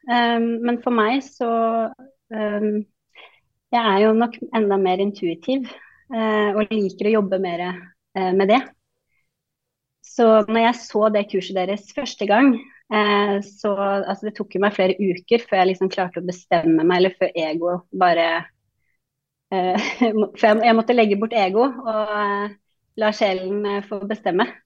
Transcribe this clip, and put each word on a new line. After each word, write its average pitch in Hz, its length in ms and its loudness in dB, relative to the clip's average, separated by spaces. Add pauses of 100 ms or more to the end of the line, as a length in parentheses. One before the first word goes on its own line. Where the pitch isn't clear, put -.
Eh, 233 300 2
men 233 420 -2
for 247 120 -2
meg 233 300 0
så, - 260 -6 (840)
eh, 214 360 -2 (1040)
jeg 240 80 2
er 202 200 2
jo 220 120 6
nok 233 240 0 (160)
enda 202 240 2
mer 185 260 0
intuitiv, 202 640 -4 (420)
eh, 220 460 0
og 214 160 -2
liker 202 400 -2
å 220 60 4
jobbe 190 240 0
mer, 175 200 -4 (540)
eh, 190 180 0
med 196 160 2
det. 254 120 4 (1400)
Så - 200 0 (220)
når 226 140 0
jeg 233 160 2
så - 220 -4 (100)
det 208 180 0
kurset 190 300 -4
deres 190 340 -4
første 240 380 -8
gang, 247 240 6 (400)
eh, 208 400 2 (100)
så, 202 320 -6
altså, 196 540 -4
det 208 80 -12
tok - 180 -10
jo 190 80 0
meg 208 140 0
flere 190 180 2
uker 196 480 -2
før 190 180 0
jeg 185 120 4
liksom 185 180 -2
klarte 180 320 -6
å 175 40 -6
bestemme 165 560 0
meg, 180 140 2
eller 185 220 2
før - 160 -2
ego 165 400 -4 (160)
bare, 170 360 2 (1200)
eh, 185 260 -2
<laughs> 214 600 -2
for - 100 0
jeg, 214 160 4
jeg 226 140 4
måtte 226 180 0
legge 214 240 2
bort 226 160 -4
ego 202 300 2
og, 220 500 -4
eh, 202 400 -4 (420)
la 214 140 0
sjelen, 190 540 -2
eh, 202 200 -4
få 202 220 -10
bestemme. 202 400 -2 (180)